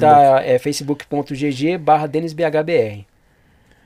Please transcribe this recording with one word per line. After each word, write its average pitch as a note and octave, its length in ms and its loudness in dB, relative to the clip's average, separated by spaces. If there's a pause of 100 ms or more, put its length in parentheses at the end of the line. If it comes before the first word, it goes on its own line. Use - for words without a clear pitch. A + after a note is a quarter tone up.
(160)
tá, C#3 300 6
é, B2+ 140 2
facebook C#3+ 480 -6
ponto C#3+ 280 -6
G C#3+ 160 -4
G D3+ 280 -4
barra D3+ 280 2
Denis D#3+ 240 -6
B D#3+ 140 -6
H D#3 180 -2
B E3+ 140 -4
R. G#2 300 -2 (800)